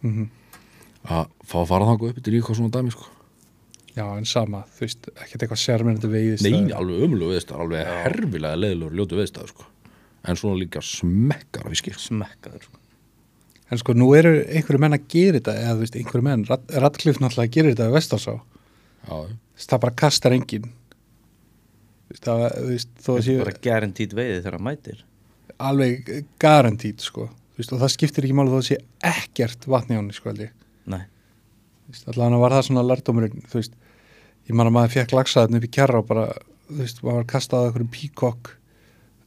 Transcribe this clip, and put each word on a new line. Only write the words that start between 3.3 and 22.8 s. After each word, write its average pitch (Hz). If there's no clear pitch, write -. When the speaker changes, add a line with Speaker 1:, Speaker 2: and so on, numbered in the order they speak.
Speaker 1:
Já, 110
en 110
sama, 104
þú -
veist, -
ekkert -
eitthvað 113
sérmennandi 113
veiðistæður. 110
Speaker 2:
Nei, 156
alveg 90
ömurlegur 92
veiðistæður, 82
alveg 82
Speaker 3:
Já. 87
Speaker 2:
herfilega 92
leiðilegur, 85
ljótur 92
veiðistæður, -
sko. -
En 87
svona 101
líka 90
smekkar -
af 80
fiski. 98
Speaker 3:
Smekkaður, -
sko. -
Speaker 1:
En 120
sko, -
nú 120
eru 160
einhverju 151
menn 151
að 147
gera 175
þetta, 113
eða, 117
þú 113
veist, 110
einhverju 120
menn, 127
Rad-, -
Radcliffe 143
náttúrulega 120
gerir 156
þetta 113
við 131
Vestársá. 113
Speaker 2:
Já. -
Speaker 1:
Þú 82
veist, -
það 123
bara 123
kastar 139
enginn. 117
Þú -
veist, -
það, 117
þú 123
veist, 120